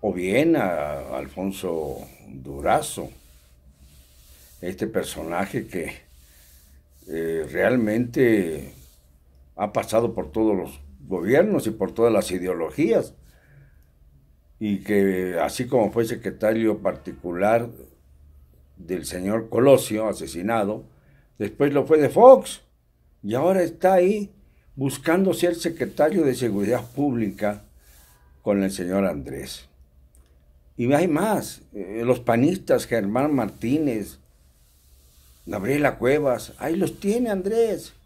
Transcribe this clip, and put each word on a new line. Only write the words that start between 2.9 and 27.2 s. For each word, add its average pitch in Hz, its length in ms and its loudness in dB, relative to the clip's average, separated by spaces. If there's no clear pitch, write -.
este 95 260 -8
personaje 87 800 -6
que, 85 260 -8
eh, 82 440 -4
realmente 107 1200 2
ha 101 140 -4
pasado 117 440 0
por 78 160 -8
todos 110 260 2
los - 240 -8
gobiernos 123 600 2
y 107 40 -4
por 95 200 -4
todas 117 200 2
las 98 200 0
ideologías, 90 840 -2
y 104 220 -2
que 95 600 0
así 123 280 -2
como 120 240 2
fue 117 140 0
secretario 110 760 -2
particular 98 880 -2
del 85 300 -8
señor 104 440 -4
Colosio, 110 580 4
asesinado, 101 760 -4
después 139 340 -2
lo 143 140 0
fue 160 140 4
de 143 100 4
Fox, 214 540 8
Y 104 120 -4
ahora 180 260 2
está 185 320 2
ahí 196 380 2
buscando 165 580 0
ser 175 220 0
secretario 156 680 0
de 135 100 2
Seguridad 117 600 -2
Pública 107 720 -2